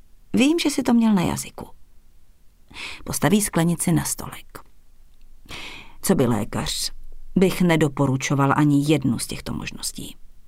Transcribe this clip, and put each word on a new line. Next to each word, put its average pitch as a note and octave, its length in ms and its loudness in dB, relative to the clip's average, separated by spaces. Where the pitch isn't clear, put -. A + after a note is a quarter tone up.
Vím, C#4 240 6
že D#4 120 2
si C#4+ 120 -2
to A#3+ 120 4
měl A3+ 200 6
na F3+ 80 4
jazyku." - 460 -6
Postaví F#3+ 380 2
sklenici E3+ 500 0
na C#3+ 120 4
stolek. - 540 -10
"Co F#3+ 120 4
by C#3 120 2
lékař, - 640 -2
bych F#3 260 4
nedoporučoval C#3 920 2
ani D3 360 4
jednu C#3 260 2
z - 80 -6
těchto - 280 -8
možností. - 640 -10